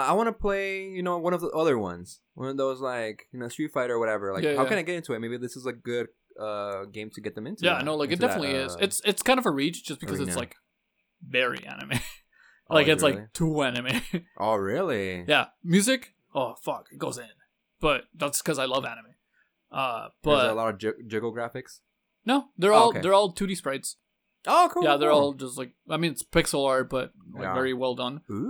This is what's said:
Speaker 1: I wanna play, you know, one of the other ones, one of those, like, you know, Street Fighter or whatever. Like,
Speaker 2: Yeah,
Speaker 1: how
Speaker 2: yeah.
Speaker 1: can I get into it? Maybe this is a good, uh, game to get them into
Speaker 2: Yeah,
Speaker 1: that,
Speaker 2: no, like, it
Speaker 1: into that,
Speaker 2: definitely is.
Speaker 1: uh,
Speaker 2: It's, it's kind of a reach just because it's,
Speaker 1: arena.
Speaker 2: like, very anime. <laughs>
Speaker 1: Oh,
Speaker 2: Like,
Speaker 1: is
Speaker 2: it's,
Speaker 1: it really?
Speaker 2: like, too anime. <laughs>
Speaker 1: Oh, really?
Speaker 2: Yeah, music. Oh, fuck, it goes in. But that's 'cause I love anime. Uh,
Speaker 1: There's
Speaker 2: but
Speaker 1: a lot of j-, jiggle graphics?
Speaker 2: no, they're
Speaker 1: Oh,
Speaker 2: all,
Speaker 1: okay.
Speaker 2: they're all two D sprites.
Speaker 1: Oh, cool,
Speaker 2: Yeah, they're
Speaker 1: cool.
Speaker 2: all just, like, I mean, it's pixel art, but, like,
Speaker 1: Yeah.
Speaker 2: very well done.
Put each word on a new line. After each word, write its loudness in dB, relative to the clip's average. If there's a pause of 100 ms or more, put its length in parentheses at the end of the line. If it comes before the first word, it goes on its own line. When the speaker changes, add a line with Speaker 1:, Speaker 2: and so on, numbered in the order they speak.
Speaker 1:
I 6
wanna 2
play, -2
you -6
know, 0
one 0
of 0
the -2
other 4
ones, -6 (140)
one -8
of -6
those, -2
like, -4
you -14
know, -8
Street -6
Fighter 0
or 0
whatever. 0
Like, -2
Speaker 2:
Yeah, 2
Speaker 1:
how 4
Speaker 2:
yeah. -2
Speaker 1:
can 2
I -2
get -4
into -6
it? -4
Maybe -6
this -10
is -14
a -4
good, -6 (300)
uh, -6
game -12
to -12
get -8
them -10
into -8
Speaker 2:
Yeah, 4
Speaker 1:
that, -4
Speaker 2:
no, -2
like, 0
it 2
Speaker 1:
into 0
that, 2
Speaker 2:
definitely -2
is. -4
Speaker 1:
uh, -8
Speaker 2:
It's, 0
it's 0
kind 4
of 0
a 2
reach 0
just -10
because -4
it's, -4
Speaker 1:
arena. -2
Speaker 2:
like, -8 (680)
very -2
anime. -10
<laughs> -4 (580)
Speaker 1:
Oh, -2
Speaker 2:
Like, 6
Speaker 1:
is 6
Speaker 2:
it's, -2
Speaker 1:
it 6
really? 2
Speaker 2:
like, -18
too 0
anime. -2 (100)
<laughs> -8
Speaker 1:
Oh, 2
really? -2
Speaker 2:
Yeah, 2 (180)
music. 2 (200)
Oh, -2
fuck, -8
it -20
goes -6
in. -14 (540)
But 0 (100)
that's -2
'cause -2
I 0
love 0
anime. -12 (580)
Uh, -4
Speaker 1:
There's -16 (100)
Speaker 2:
but 4
Speaker 1:
a 0
lot 0
of -14
j-, -4
jiggle -4
graphics? -10 (460)
Speaker 2:
no, 0
they're 4
Speaker 1:
Oh, 10
Speaker 2:
all, 10
Speaker 1:
okay. -4
Speaker 2:
they're 4
all 6
two -4
D -2
sprites. -8 (500)
Speaker 1:
Oh, 6
cool, 0
Speaker 2:
Yeah, 6
they're 4
Speaker 1:
cool. 8
Speaker 2:
all 2
just, -10
like, -8 (160)
I -2
mean, 0
it's -10
pixel 0
art, 2
but, -4 (200)
like, -12
Speaker 1:
Yeah. -2
Speaker 2:
very 0
well -2
done. -6 (280)